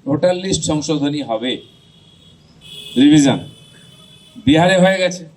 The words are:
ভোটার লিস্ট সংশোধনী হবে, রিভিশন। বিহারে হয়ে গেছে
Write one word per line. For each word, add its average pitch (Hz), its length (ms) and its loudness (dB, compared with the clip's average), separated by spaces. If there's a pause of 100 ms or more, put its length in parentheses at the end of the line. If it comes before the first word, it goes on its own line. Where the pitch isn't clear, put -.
ভোটার 165 300 0
লিস্ট 180 280 -4
সংশোধনী 147 580 -4
হবে, 120 400 -6 (1400)
রিভিশন। 139 420 4 (1040)
বিহারে 165 320 4
হয়ে 185 200 2
গেছে 180 280 -4 (120)